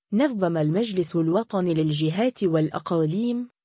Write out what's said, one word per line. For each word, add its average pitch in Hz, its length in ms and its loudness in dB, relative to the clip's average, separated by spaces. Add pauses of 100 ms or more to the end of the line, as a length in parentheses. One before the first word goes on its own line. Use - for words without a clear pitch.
(140)
نظم 202 440 0
المجلس 180 580 0
الوطني 180 580 0
للجهات 156 720 0
والأقاليم 170 1040 0 (160)